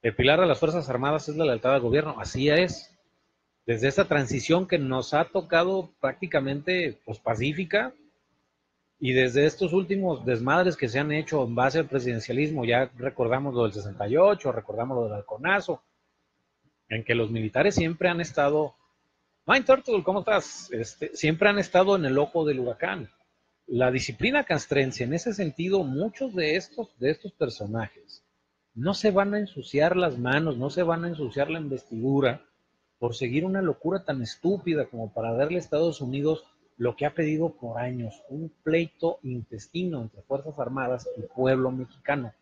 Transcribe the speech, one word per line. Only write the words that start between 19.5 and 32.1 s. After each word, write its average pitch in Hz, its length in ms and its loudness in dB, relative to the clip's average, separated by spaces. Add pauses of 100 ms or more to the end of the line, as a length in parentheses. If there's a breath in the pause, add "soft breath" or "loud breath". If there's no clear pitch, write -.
Turtle, 254 380 4
¿cómo 190 160 0
estás? - 520 -2
Este, 117 440 -8
siempre 165 340 4
han 202 100 2
estado 190 360 4
en 170 100 0
el 131 120 2
ojo 151 280 0
del 139 140 0
huracán. 127 500 -4 (580)
La 127 220 2
disciplina 139 540 0
castrense, 139 600 0
en 127 120 -2
ese 208 180 -4
sentido, 185 500 0
muchos 190 520 -4
de 160 200 0
estos, - 440 -8
de 127 100 0
estos 170 220 -4
personajes 110 920 -6 (520)
no 151 180 -2
se 214 160 2
van 196 240 2
a 208 60 -2
ensuciar 165 580 0
las 160 200 0
manos, 135 400 0
no 131 120 -2
se 175 140 0
van 165 220 0
a - 20 -4
ensuciar 143 420 -2
la 165 100 -4
investidura 135 840 0 (580)